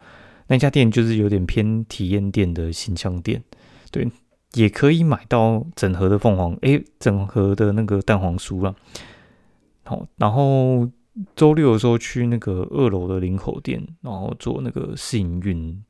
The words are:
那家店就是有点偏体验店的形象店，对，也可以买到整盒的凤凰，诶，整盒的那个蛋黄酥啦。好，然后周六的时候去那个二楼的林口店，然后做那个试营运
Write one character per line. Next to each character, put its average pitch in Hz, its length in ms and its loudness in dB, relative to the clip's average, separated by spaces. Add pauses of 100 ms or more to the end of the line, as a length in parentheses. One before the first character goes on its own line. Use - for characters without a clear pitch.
(460)
那 131 120 2
家 139 100 2
店 127 220 4
就 117 120 2
是 113 140 0
有 104 120 2
点 98 180 0
偏 110 400 0
体 92 240 -6
验 98 200 0
店 92 220 0
的 82 200 -4
形 90 220 -8
象 90 280 -4
店， 110 200 -4 (480)
对， - 160 -2 (460)
也 113 160 4
可 143 240 2
以 165 100 2
买 151 240 0
到 113 480 2
整 95 200 0
盒 92 120 0
的 101 120 4
凤 101 180 2
凰， 87 240 -2
诶， 143 240 2 (160)
整 98 260 0
盒 98 280 2
的 104 180 2
那 110 100 0
个 101 200 0
蛋 104 180 2
黄 87 160 0
酥 92 260 -6
啦。 95 120 -2 (1120)
好， - 220 -10 (100)
然 104 140 0
后 131 560 2 (480)
周 151 200 6
六 147 180 6
的 110 60 4
时 117 80 0
候 117 100 4
去 120 300 -4
那 120 100 0
个 95 340 -4
二 139 200 2
楼 90 180 -2
的 95 120 -2
林 92 160 -2
口 - 240 -6
店， - 220 -8 (200)
然 120 100 -12
后 98 260 -8
做 120 240 -6
那 123 80 -8
个 - 240 -8
试 - 240 -6
营 90 220 -4
运 85 500 -6